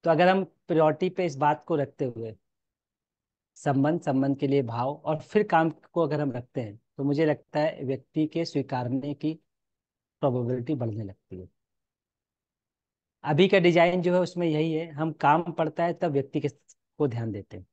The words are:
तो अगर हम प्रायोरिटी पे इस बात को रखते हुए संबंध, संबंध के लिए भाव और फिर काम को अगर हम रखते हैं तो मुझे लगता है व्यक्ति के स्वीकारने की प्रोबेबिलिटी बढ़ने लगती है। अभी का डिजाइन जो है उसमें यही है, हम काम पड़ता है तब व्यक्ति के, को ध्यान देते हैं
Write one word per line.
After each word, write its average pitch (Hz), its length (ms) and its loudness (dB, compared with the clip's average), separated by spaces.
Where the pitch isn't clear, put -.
तो 170 60 2
अगर 170 180 6
हम 190 160 2
प्रायोरिटी 156 420 2
पे 185 160 -2
इस 143 100 -4
बात 151 280 0
को 165 120 -2
रखते 143 300 -4
हुए 113 280 -8
संबंध, 147 440 0
संबंध 135 380 -2
के 143 80 -2
लिए 139 160 2
भाव 120 340 -4
और 156 260 -4
फिर 208 260 0
काम 160 220 2
को - 320 -6
अगर 147 180 -2
हम 139 120 -2
रखते 123 280 -8
हैं 107 160 -10
तो 139 80 -6
मुझे 143 220 2
लगता 151 340 -2
है 151 240 -2
व्यक्ति 135 420 -4
के 165 180 -4
स्वीकारने 131 720 -4
की 151 180 -6
प्रोबेबिलिटी 127 520 -2
बढ़ने 113 300 -6
लगती 92 360 -16
है। 90 80 -18
अभी 151 240 4
का 196 100 6
डिजाइन 175 440 4
जो 175 120 2
है 180 60 4
उसमें 175 260 -2
यही 156 260 0
है, 160 200 -6
हम 156 220 -4
काम 165 380 2
पड़ता 156 320 -2
है 175 100 -2
तब 170 180 -4
व्यक्ति 139 280 -2
के, 143 80 -4
को - 600 -8
ध्यान 117 240 -6
देते 101 240 -12
हैं 90 160 -18